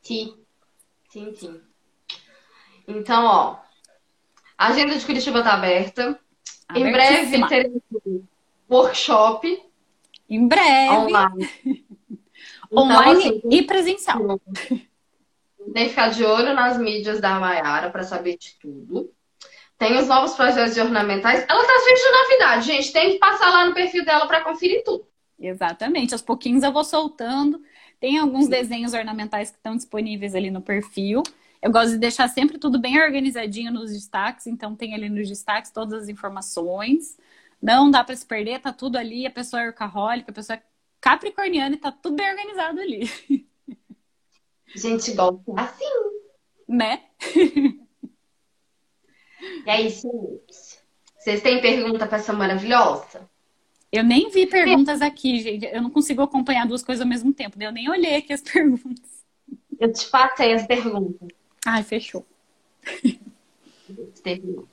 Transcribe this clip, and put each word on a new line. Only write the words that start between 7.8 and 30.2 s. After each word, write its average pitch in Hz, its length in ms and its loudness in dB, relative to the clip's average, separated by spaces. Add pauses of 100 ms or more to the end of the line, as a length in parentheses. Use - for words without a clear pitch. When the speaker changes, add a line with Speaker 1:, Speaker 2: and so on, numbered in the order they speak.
Speaker 1:
um 190 180 -6 (460)
workshop 254 920 2 (680)
Speaker 2:
Em 220 180 2
breve. 269 460 6
Speaker 1:
online. 196 560 2 (160)
Speaker 2:
<laughs> - 180 -4 (920)
Speaker 1:
Então, 262 120 6
Speaker 2:
Online 269 440 8
Speaker 1:
assim, 214 120 -2 (100)
Speaker 2:
e 330 100 6
presencial. 339 800 -2 (1300)
Speaker 1:
tem 226 120 0
que 240 60 -2
ficar 233 200 2
de 220 160 -2
olho 240 300 2
nas 247 240 2
mídias 214 420 -4
da 190 180 0
Mayara 165 520 -2
pra 185 100 -10
saber 180 340 -6
de - 240 -20
tudo. 147 520 -12 (680)
Tem 226 220 0
os 254 80 2
novos 269 260 2
projetos 247 400 2
de 226 80 0
ornamentais. 220 680 0
Ela 453 160 4
tá 523 100 4 (100)
cheia 508 120 8
de 508 160 4 (120)
novidade, 311 420 4
gente. 277 260 -2
Tem 339 200 4
que - 80 0
passar 392 320 4
lá 349 160 6
no 349 80 0
perfil 359 280 -2
dela 311 220 4
pra 320 160 2
conferir 359 420 0
tudo. - 220 -4 (340)
Speaker 2:
Exatamente. 214 760 -4
Aos 233 80 -8
pouquinhos 254 400 0
eu 277 100 2
vou 302 100 2
soltando. 294 800 -2 (380)
Tem 269 180 0
alguns 285 300 2
desenhos 240 480 -4
ornamentais 214 560 -6
que - 60 -20
estão 220 180 -10
disponíveis 214 580 -8